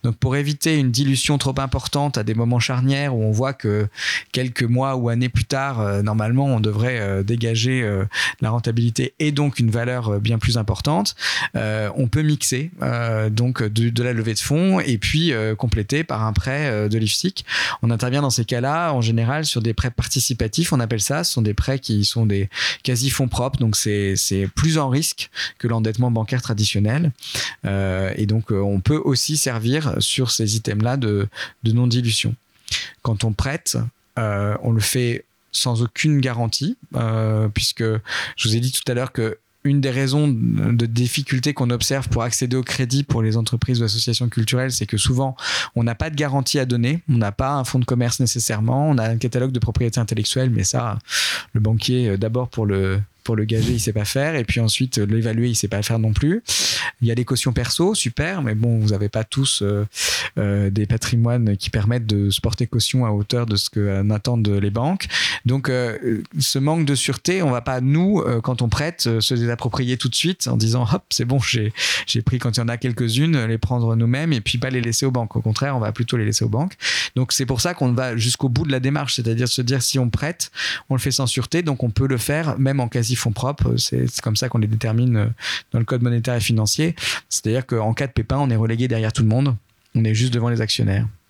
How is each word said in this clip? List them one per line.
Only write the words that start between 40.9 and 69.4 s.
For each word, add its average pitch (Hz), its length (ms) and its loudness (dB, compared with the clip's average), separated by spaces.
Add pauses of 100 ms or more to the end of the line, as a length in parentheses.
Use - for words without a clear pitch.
qu'on 123 180 0
observe 123 360 -2
pour 117 160 0
accéder 123 320 -2
au 131 80 0
crédit 131 400 -2
pour 117 180 0
les 110 140 2
entreprises 117 460 0
ou - 20 2
associations 113 460 0
culturelles, 123 420 0
c'est 202 140 -2
que - 100 -4
souvent, 131 400 0 (400)
on 120 80 2
n'a 117 120 0
pas 156 140 -4
de 156 60 -6
garantie 139 420 0
à 131 80 2
donner, 123 440 0
on 127 80 4
n'a 104 160 2
pas 131 220 0
un 135 100 0
fonds 131 140 0
de 123 60 2
commerce 123 360 0
nécessairement, 120 680 0
on 143 80 4
a 110 120 2
un 113 80 0
catalogue 123 340 0
de 123 80 -2
propriété 117 400 0
intellectuelle, 117 520 0
mais 107 120 2
ça, 113 360 -2 (520)
le 113 80 0
banquier, 113 480 2
euh, 98 100 2
d'abord 113 300 -2
pour 113 180 -2
le, 98 360 2 (240)
pour 113 100 0
le 107 80 0
gager, 110 300 2
il 117 80 0
sait 110 100 0
pas 104 140 0
faire, 147 300 -2
et 123 100 0
puis - 160 0
ensuite, 117 380 0
euh, 101 60 2
l'évaluer, 113 440 2
il 117 60 0
sait 104 120 -2
pas 101 140 -2
faire 113 180 0
non 110 140 2
plus. 170 300 2 (580)
Il 117 60 2
y 117 40 2
a 117 40 0
des 120 100 0
cautions 127 260 0
perso, 131 420 0
super, 170 480 -2
mais 113 140 -2
bon, 113 240 2
vous 107 140 2
avez 101 160 0
pas 110 160 -2
tous, - 360 -2
euh, 104 240 0 (540)
euh, 101 300 2
des 104 160 2
patrimoines 117 720 2
qui - 120 -6
permettent 113 380 0
de 101 220 2
se 95 100 0
porter - 280 -2
caution 123 380 0
à 110 60 0
hauteur 104 340 0
de 110 100 0
ce - 140 -2
que, - 100 -2
euh, 98 240 0
n'attendent 107 440 2
les 101 220 2
banques. 131 380 -2 (380)
Donc, 131 240 0
euh, 120 540 -2 (160)
ce - 180 -2
manque 151 280 2
de 143 100 2
sûreté, 175 480 -2
on 143 80 2
va 123 100 0
pas, 127 200 -2
nous, 165 400 4
euh, 120 200 0
quand 123 200 -2
on 117 80 2
prête, 151 380 -2
euh, 113 140 2
se 127 140 0
désapproprier 120 640 0